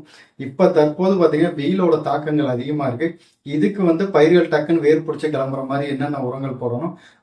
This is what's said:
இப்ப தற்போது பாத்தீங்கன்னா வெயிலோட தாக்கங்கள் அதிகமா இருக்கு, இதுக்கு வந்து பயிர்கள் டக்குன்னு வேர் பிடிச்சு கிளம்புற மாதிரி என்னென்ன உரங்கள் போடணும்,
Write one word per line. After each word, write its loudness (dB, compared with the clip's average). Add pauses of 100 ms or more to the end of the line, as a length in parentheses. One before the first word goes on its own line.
(400)
இப்ப 2
தற்போது 2
பாத்தீங்கன்னா 2
வெயிலோட 0
தாக்கங்கள் -2
அதிகமா -4
இருக்கு, -2 (360)
இதுக்கு -2
வந்து 2
பயிர்கள் 4
டக்குன்னு 0
வேர் 2
பிடிச்சு -4
கிளம்புற -4
மாதிரி -4
என்னென்ன -6
உரங்கள் -6
போடணும், -6 (300)